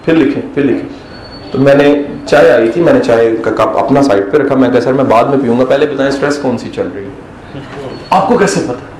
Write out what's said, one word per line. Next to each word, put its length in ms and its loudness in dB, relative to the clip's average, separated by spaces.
پھر 120 2
لکھیں، 260 0
پھر 100 0
لکھیں۔ 240 -2
تو 80 -4
میں 140 6
نے، 200 4
چائے 240 4
آئی 180 4
تھی، 140 0
میں 100 4
نے 80 4
چائے 440 2
کا 60 0
کپ 280 0
اپنا 240 2
سائڈ 300 0
پہ 40 0
رکھا، 180 2
میں 160 2
کہا، 100 2
"سر، 120 -2
میں 120 0
بعد 200 4
میں 180 0
پیوں 160 0
گا، 60 2
پہلے 220 2
بتائیں 260 -2
اسٹریس 300 -2
کون 160 -2
سی 160 -10
چل 200 -4
رہی 100 -10
ہے، 40 -12
آپ 180 2
کو 100 2
کیسے 220 0
پتا؟" 260 -8